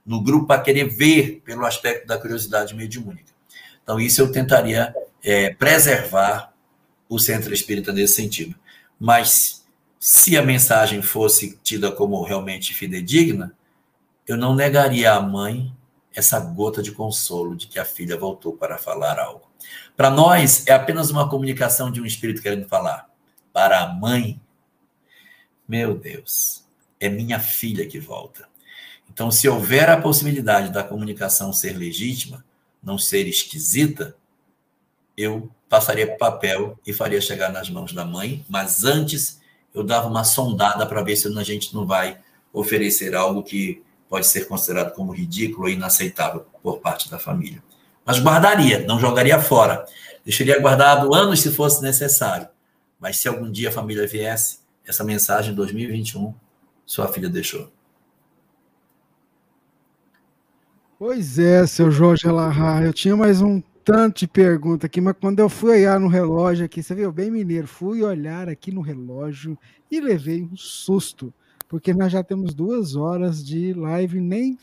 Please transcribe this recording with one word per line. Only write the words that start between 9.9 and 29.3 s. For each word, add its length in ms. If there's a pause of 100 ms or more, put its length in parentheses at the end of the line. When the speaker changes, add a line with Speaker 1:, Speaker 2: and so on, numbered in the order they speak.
Speaker 1:
se 360
a 60
mensagem 600
fosse 640
tida 280
como 320
realmente 500
fidedigna, 840 (720)
eu 80
não 200
negaria 580
à 80
mãe 500 (400)
essa 280
gota 420
de 100
consolo 640
de 120
que 120
a 60
filha 320
voltou 360
para 260
falar 400
algo. 280 (480)
Para 140
nós, 560
é 80
apenas 380
uma 180
comunicação 640
de 100
um 40
espírito 360
querendo 260
falar. 400 (460)
Para 260
a 140
mãe, 480 (1300)
meu 260
Deus, 680 (340)
é 80
minha 320
filha 460
que 140
volta. 500 (580)
Então, 220
se 180